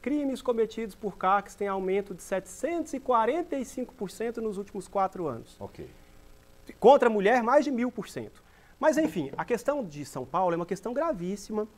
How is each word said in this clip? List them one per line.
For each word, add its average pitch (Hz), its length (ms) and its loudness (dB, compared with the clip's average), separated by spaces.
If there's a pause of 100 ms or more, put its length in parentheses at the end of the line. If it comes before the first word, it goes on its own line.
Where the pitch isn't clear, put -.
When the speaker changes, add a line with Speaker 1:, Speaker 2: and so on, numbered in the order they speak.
Speaker 1:
crimes 269 380 -2
cometidos 226 520 -2
por 196 220 -8
cacs 196 380 0
têm 202 120 -4
aumento 196 480 -2
de 165 80 -16
setecentos 311 680 -4
e 262 80 -4
quarenta 254 560 2
e 262 80 -4
cinco - 300 -10
por 190 160 -8
cento 226 320 -6
nos 208 160 -4
últimos 196 280 -10
quatro 190 400 -2
anos. 117 320 -8
Speaker 2:
Ok. 95 300 -14 (880)
Speaker 1:
Contra 247 300 10
a - 20 2
mulher, 214 320 4
mais 254 220 6
de 294 60 -2
mil 247 200 0
por 202 160 -10
cento. - 380 -12 (340)
Mas, 294 200 2
enfim, 165 360 0
a 160 120 -4
questão 277 360 -2
de 147 220 -10
São 131 220 -8
Paulo 180 260 0
é 170 40 0
uma 170 100 -4
questão 202 260 -6
gravíssima. 214 760 -4 (100)